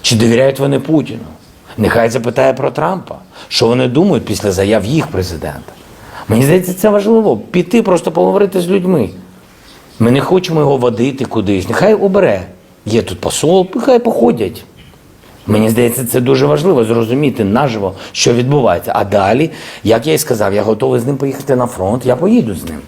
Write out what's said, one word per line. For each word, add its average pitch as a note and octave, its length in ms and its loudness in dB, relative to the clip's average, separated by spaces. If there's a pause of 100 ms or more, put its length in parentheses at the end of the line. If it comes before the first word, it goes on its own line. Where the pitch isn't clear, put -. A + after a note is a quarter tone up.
Чи - 140 -2
довіряють A#2 440 2
вони C#3 200 0
Путіну? C#3+ 400 -2 (580)
Нехай A2+ 320 2
запитає B2 440 0
про C3 180 -4
Трампа, E3 440 -6 (320)
що - 200 0
вони B2+ 200 2
думають C#3+ 380 2
після G#2 260 -2
заяв G2 340 0
їх C#3+ 220 -2
президента. D#2+ 680 -8 (540)
Мені A2+ 160 2
здається, F3+ 300 2
це G#3+ 160 0
важливо. G#3 480 2
Піти, F3+ 440 -2
просто F3+ 300 0
поговорити F#3 500 2
з E3+ 60 -4
людьми. F3+ 420 0 (920)
Ми A#2 120 4
не C#3 100 2
хочемо F3 380 0
його C#3+ 180 2
водити B2 480 0
кудись. G2 440 -2
Нехай F#3 240 2
обере. F#3 480 2 (440)
Є G#2+ 160 2
тут F#2 180 -8
посол, F3+ 560 0
нехай B3 240 2
походять. A3+ 640 0 (840)
Мені G#2+ 220 2
здається, A#2+ 360 0
це B2+ 160 0
дуже C3 240 2
важливо, D3 400 2
зрозуміти A#2 580 0
наживо, G#2 500 0 (180)
що - 220 0
відбувається. B2 640 2
А - 80 2
далі, G#2 480 2 (320)
як A#2 240 2
я D#3 60 2
і D3 40 2
сказав, G#2 360 -2
я G#2 100 0
готовий A#2+ 380 0
з A#2 40 -6
ним C#3 120 -2
поїхати C3+ 380 -2
на B2 120 0
фронт, A#2 380 -4
я B2 100 2
поїду D#3+ 400 0
з C#2+ 80 -10
ним. D#2 240 -10